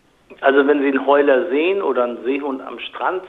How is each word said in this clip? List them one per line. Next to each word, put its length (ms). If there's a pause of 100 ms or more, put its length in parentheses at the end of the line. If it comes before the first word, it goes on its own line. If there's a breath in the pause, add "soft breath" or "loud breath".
(420)
Also 240
wenn 140
Sie 80
einen 180
Heuler 420
sehen 320
oder 240
einen 200
Seehund 360
am 180
Strand 500